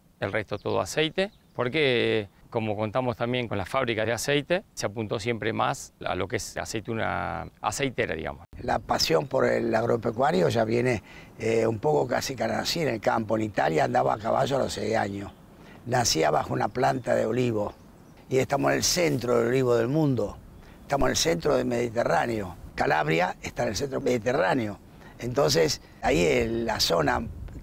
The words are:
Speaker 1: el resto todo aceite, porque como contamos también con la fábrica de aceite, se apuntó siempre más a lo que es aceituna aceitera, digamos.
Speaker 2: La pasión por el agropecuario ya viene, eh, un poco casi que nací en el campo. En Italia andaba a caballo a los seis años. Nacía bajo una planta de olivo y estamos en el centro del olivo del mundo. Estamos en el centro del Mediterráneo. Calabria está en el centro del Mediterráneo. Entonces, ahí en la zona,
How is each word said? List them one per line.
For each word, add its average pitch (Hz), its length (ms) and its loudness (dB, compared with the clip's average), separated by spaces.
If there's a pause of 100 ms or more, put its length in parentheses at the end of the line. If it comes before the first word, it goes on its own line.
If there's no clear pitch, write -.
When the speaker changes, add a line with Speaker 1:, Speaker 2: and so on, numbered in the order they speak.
(220)
Speaker 1:
el 104 100 -2
resto 107 260 -4
todo 107 220 0
aceite, 156 520 -2 (220)
porque 120 760 2 (220)
como 110 240 0
contamos 110 400 -2
también 120 320 -2
con 104 100 -4
la 95 80 -2
fábrica 117 400 0
de 110 60 0
aceite, 147 520 0 (100)
se - 120 -6
apuntó 110 360 -4
siempre 110 320 -2
más 123 400 -2 (120)
a 90 100 -2
lo 92 120 -2
que 113 80 -6
es - 220 -6
aceituna 90 920 -4 (140)
aceitera, 110 520 -2
digamos. 76 300 -6 (180)
Speaker 2:
La 120 180 -2
pasión - 480 0
por 131 180 2
el 117 280 2
agropecuario 120 760 2
ya 113 160 2
viene, 120 360 2 (380)
eh, 113 260 2
un 113 140 0
poco 147 260 2
casi 123 300 -2
que 117 100 -2
nací 110 360 -2
en 143 80 0
el 117 100 -2
campo. 117 380 0
En 110 60 0
Italia 139 420 2
andaba 127 280 2
a 123 40 0
caballo 120 400 0
a - 20 2
los 110 140 0
seis 107 240 0
años. 101 340 -2 (540)
Nacía 127 440 2
bajo 147 240 0
una 123 140 0
planta 127 480 0
de 117 100 2
olivo 113 480 0 (560)
y 131 80 2
estamos 139 340 2
en 139 60 2
el 120 60 0
centro 123 540 2
del 117 100 4
olivo 127 280 4
del 117 120 2
mundo. 131 500 2 (440)
Estamos 139 260 0
en 127 40 2
el 120 60 -2
centro 156 380 2
del 127 100 0
Mediterráneo. 120 920 0 (180)
Calabria 151 640 0
está - 220 -6
en 120 60 0
el 107 80 -4
centro 131 220 -4
del - 60 -6
Mediterráneo. 123 720 0 (420)
Entonces, 143 600 2 (200)
ahí 165 240 2
en 117 400 2
la 110 160 -2
zona, 135 440 2 (380)